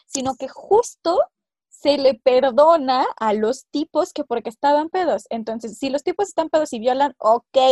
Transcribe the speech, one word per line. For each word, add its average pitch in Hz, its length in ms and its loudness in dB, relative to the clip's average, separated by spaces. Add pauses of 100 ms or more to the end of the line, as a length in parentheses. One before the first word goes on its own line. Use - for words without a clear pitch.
sino 262 280 -6
que 262 140 -12
justo 403 720 -2 (480)
se 285 300 -2
le 269 160 2
perdona 262 920 2 (120)
a 220 140 -2
los 214 340 -4
tipos 311 460 -4
que 294 120 -8
porque 240 240 -6
estaban 294 400 0
pedos. 311 420 -4
Entonces, 226 480 -10
si 277 120 -6
los 277 120 -4
tipos 392 260 -4
están 320 200 -4
pedos 311 240 -2
y 233 80 -8
violan, 262 380 0
ok, 233 400 0 (140)